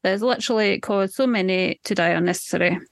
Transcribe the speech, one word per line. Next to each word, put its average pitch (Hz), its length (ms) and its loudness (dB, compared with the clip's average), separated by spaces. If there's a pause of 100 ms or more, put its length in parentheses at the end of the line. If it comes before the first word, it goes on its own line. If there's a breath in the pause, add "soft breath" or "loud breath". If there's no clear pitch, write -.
that 185 80 2
has 202 120 0
literally 220 580 0
caused 196 340 -2
so 269 120 0
many 185 580 0
to 208 100 -2
die 170 140 2
unnecessary." 175 680 0 (140)